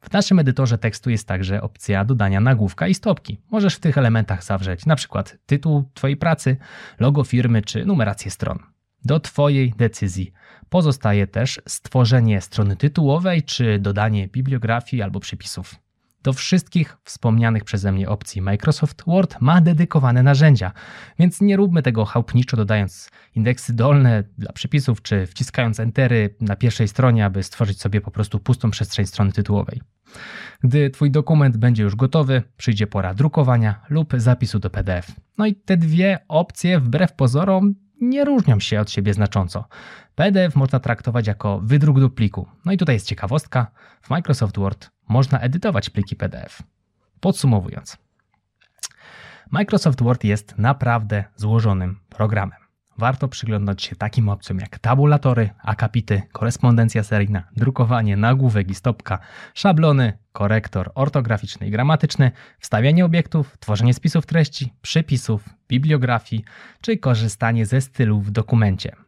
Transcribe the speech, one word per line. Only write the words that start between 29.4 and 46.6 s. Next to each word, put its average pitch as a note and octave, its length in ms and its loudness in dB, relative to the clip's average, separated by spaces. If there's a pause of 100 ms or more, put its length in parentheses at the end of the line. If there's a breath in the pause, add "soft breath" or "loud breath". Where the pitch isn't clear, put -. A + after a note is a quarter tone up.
Gdy C#3 260 4
Twój C#3 220 0
dokument C#3+ 460 2
będzie A2+ 260 2
już G2+ 120 0
gotowy, C3 480 0 (140)
przyjdzie G#2+ 300 -2
pora F#2 260 -4
drukowania A#2+ 760 2
lub D#3 280 -2
zapisu A#2+ 420 0
do F#2 100 -4
P F#2+ 140 -6
D F#2 140 -2
F. - 140 -10 (260)
No G#3 80 0
i G#3+ 100 0
te F#3+ 220 0
dwie E3+ 500 2
opcje F3 520 0
wbrew C#3 340 0
pozorom F#3 600 2 (260)
nie C4 240 0
różnią A3+ 340 2
się G#2 220 -2
od G#2 100 -4
siebie G2+ 220 -2
znacząco. G2+ 540 -2 (480 loud breath)
P F#3+ 160 2
D F#3+ 140 2
F D#3+ 100 -2
można C3+ 240 2
traktować A#2 480 -4
jako G2+ 320 -2
wydruk C3+ 400 2
do C3+ 100 4
pliku. G2+ 380 -4 (180)
No F3+ 60 -2
i G3 60 0
tutaj D3 180 0
jest G2+ 120 -6
ciekawostka, A#2 640 -4 (300 soft breath)
w - 80 -20
Microsoft C3 480 -2
Word G2 340 -6 (180)
można C3 300 2
edytować C3+ 500 -2
pliki - 260 -6
P - 140 -6
D - 160 -14
F. - 180 -20 (560)